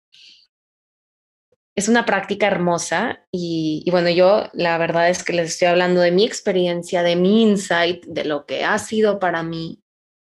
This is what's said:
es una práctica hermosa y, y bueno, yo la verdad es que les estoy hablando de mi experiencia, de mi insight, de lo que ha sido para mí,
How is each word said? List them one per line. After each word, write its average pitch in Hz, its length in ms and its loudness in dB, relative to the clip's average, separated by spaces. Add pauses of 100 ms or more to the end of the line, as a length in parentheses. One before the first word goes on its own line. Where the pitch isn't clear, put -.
(1800)
es 202 140 -2
una 233 160 2
práctica 202 420 -2
hermosa 175 840 -2
y, 165 540 -4
y 180 40 -2
bueno, 175 200 2
yo 180 420 4
la 170 240 -2
verdad 170 320 2
es 180 160 -2
que 170 80 -6
les 170 200 -2
estoy 175 160 0
hablando 180 340 2
de 175 100 2
mi 202 140 4
experiencia, 180 760 -2
de 175 140 2
mi 196 260 4
insight, 175 640 0
de 156 200 -8
lo 151 200 -4
que 135 200 -6
ha 196 140 0
sido 208 400 0
para 170 240 -2
mí, 165 380 -10 (460)